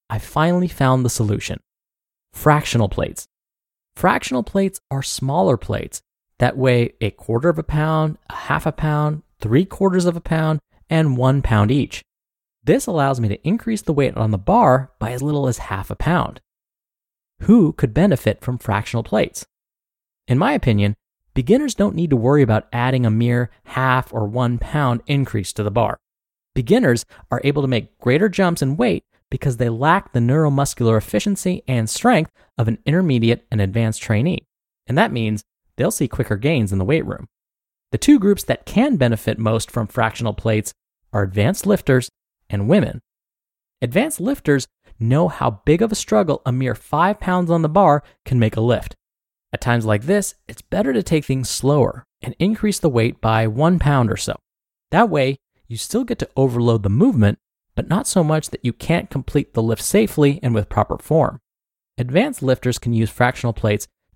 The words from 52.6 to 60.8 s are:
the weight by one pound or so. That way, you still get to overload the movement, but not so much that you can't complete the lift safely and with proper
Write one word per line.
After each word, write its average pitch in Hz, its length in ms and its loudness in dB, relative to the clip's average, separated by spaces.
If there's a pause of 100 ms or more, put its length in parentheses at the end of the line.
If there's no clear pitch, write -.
the 160 120 0
weight 120 300 0
by 113 260 2
one 151 320 2
pound 139 320 2
or 101 60 -4
so. - 200 -8 (540)
That 214 180 4
way, 139 300 0 (280)
you 113 120 -12
still - 260 -4
get - 140 -6
to - 180 -6
overload 120 460 2
the 98 80 0
movement, 120 480 4 (360)
but - 140 -6
not - 180 0
so - 160 2
much 156 280 -2
that - 120 -12
you 120 120 -2
can't 175 340 -2
complete - 460 -4
the 117 80 0
lift 113 200 -2
safely 156 600 2
and 120 120 0
with 104 140 -2
proper - 300 -2